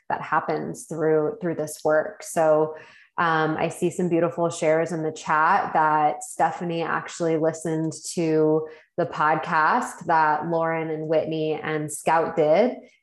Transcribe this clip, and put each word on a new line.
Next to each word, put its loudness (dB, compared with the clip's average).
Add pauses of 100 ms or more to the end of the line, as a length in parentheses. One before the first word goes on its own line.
(100)
that -2
happens -4
through, 0
through -4
this -8
work. 0
So, 2 (420)
um, 2
I 0
see -2
some -2
beautiful 0
shares 0
in -4
the -2
chat 2
that 2
Stephanie -2
actually -2
listened -2 (200)
to 2 (280)
the 0
podcast 0
that 2
Lauren -2
and -6
Whitney 0
and -4
Scout 0
did 4 (260)